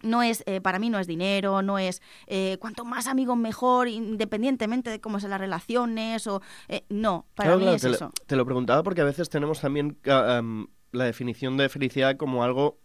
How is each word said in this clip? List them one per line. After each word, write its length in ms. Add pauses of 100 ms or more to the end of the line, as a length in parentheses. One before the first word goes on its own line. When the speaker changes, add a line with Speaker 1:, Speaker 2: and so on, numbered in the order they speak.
Speaker 1:
No 220
es, 220
eh, 140
para 200
mí 100
no 80
es 80
dinero, 560
no 160
es, 240 (240)
eh, 320
"Cuanto 260
más 220
amigos 300
mejor", 500
independientemente 1040
de 100
cómo 200
sean 100
las 100
relaciones, 840
o, 160 (240)
eh, 220
no, 380 (100)
para 140
Speaker 2:
Claro, 80
Speaker 1:
mí 60
Speaker 2:
claro, 120
Speaker 1:
es 60
Speaker 2:
te 80
lo, 40
Speaker 1:
eso. 160 (160)
Speaker 2:
te 100
lo 80
preguntaba 380
porque 180
a 40
veces 260
tenemos 300
también, 380 (100)
ah, 300
am, 280 (240)
la 140
definición 520
de 120
felicidad 480
como 260
algo 420